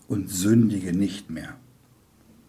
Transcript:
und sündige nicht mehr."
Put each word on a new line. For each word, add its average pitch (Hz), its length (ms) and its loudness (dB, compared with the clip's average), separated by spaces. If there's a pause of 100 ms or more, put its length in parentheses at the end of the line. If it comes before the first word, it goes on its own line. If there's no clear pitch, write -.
und 101 220 -6
sündige 98 600 2
nicht 95 380 -2
mehr." 80 260 -12 (920)